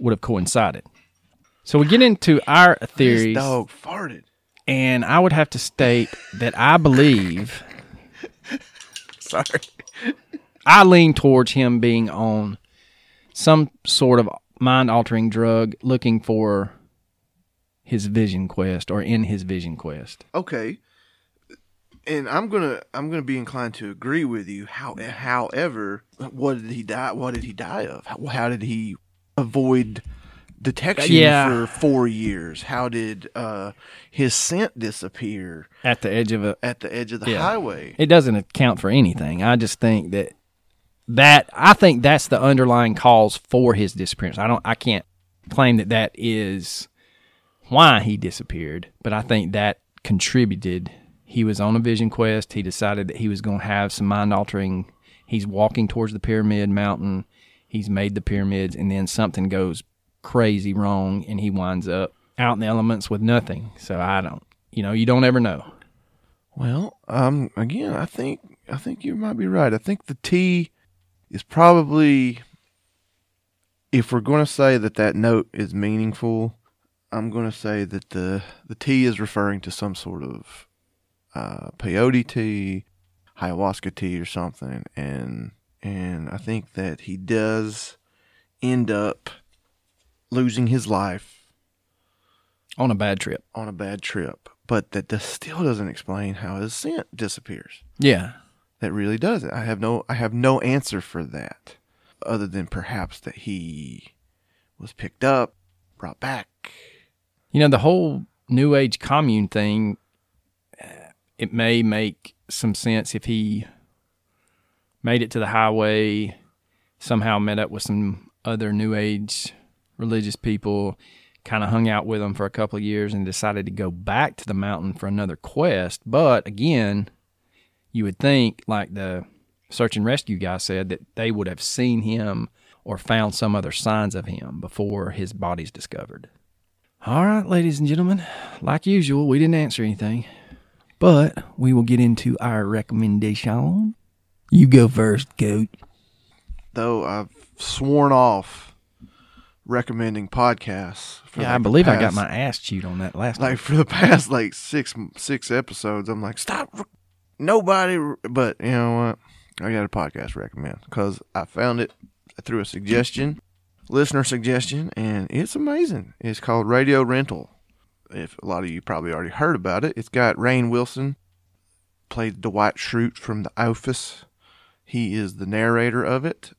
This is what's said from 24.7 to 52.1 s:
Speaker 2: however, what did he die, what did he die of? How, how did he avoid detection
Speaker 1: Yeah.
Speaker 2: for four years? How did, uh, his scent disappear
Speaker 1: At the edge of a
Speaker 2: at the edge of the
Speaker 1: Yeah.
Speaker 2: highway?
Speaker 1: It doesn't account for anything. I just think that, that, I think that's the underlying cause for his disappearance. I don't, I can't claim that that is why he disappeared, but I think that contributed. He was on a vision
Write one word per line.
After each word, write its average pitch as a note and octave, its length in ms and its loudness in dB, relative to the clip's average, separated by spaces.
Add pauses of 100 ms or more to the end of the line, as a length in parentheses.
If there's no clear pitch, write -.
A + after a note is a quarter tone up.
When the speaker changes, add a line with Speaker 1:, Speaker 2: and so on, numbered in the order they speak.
Speaker 2:
however, A#2 1080 -4 (260)
what C3+ 320 -2
did A2 80 -12
he A#2+ 120 -8
die, A2 300 -6
what B2 220 -6
did A#2 100 -8
he A#2 80 -12
die F#2+ 340 -8
of? C2+ 200 -16
How, - 200 -12
how B2 220 -4
did A#2+ 140 -4
he A2 340 -6 (400)
avoid B2+ 640 0 (580)
detection D3+ 540 0
Speaker 1:
Yeah. D3 340 8
Speaker 2:
for A#2+ 180 0
four C3 400 2
years? G2+ 560 -6
How B2 260 -6
did, A2 460 -8
uh, G#2 380 -8 (380)
his C3 240 0
scent - 440 -2
disappear G2 920 -10 (160)
Speaker 1:
At B2 180 2
the G#2 100 -2
edge A2 200 0
of G#2+ 120 -2
a G#2 180 -2
Speaker 2:
at A#2+ 180 -6
the - 140 -8
edge A2+ 180 -8
of A2+ 80 -8
the A2+ 120 -4
Speaker 1:
Yeah. G2+ 100 -2
Speaker 2:
highway? C3 560 -4
Speaker 1:
It D#3 80 2
doesn't C#3+ 300 6
account G2+ 440 0
for G2 100 -2
anything. F2 520 2
I A#2+ 140 4
just A2+ 220 -2
think G#2+ 340 0
that, G2 200 -4 (760)
that, C3+ 440 8
I F#3 220 8
think C#3+ 280 6
that's C#3+ 260 6
the A2 120 2
underlying B2 540 4
cause A2 420 6
for B2 380 4
his G2+ 180 0
disappearance. - 460 -6
I G#2 80 0
don't, A#2 180 0
I A2+ 100 0
can't G#2+ 300 -2 (460)
claim B2 260 6
that G#2 140 0
that A2 240 2
is G#2 760 -4 (800)
why C3+ 320 6
he G#2 160 -2
disappeared, E2 720 -8 (140)
but - 100 -6
I G#2+ 100 -2
think G2+ 300 0
that G#2 280 -2 (220)
contributed. F#2+ 880 0 (340)
He A#2 200 -2
was G#2 160 0
on G#2+ 160 2
a A#2 40 2
vision A2+ 300 0